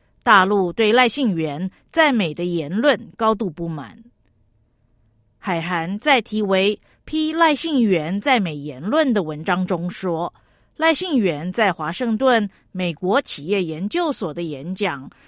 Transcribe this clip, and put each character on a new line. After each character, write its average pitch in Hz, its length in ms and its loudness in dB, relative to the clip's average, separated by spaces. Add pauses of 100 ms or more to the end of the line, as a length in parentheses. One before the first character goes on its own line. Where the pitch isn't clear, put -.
(220)
大 202 220 6
陆 190 280 2
对 220 200 2
赖 247 160 6
幸 226 260 0
元 160 360 -4 (200)
在 311 220 4
美 190 200 0
的 175 120 -6
言 165 260 -2
论 226 460 2
高 220 180 2
度 202 160 -4
不 170 180 -8
满。 151 340 -10 (1400)
海 170 220 -4
涵 175 380 -4
在 269 220 4
题 214 220 -2
为 196 340 2 (280)
《批 311 280 -2
赖 320 220 4
幸 285 280 0
元 185 380 2
在 262 200 2
美 165 160 -2
言 139 260 -10
论》 277 300 2
的 202 100 2
文 151 220 -6
章 185 200 0
中 175 240 -2
说， 170 440 -4 (440)
赖 320 160 2
幸 339 240 -2
元 175 360 0
在 208 200 2
华 160 180 -6
盛 226 260 -2
顿 233 320 2 (240)
美 180 200 -4
国 214 300 0
企 147 240 -6
业 196 160 0
研 160 260 -6
究 330 240 -2
所 156 220 -6
的 175 80 -6
演 156 320 -8
讲 147 340 -4 (180)